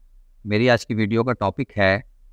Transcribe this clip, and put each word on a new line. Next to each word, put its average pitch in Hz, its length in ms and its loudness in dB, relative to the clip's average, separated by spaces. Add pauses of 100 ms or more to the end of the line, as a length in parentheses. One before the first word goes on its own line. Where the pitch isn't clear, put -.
(460)
मेरी 107 220 0
आज 120 180 2
की - 100 -6
वीडियो 110 280 0
का 127 120 -2
टॉपिक 101 420 -4
है 98 260 2 (300)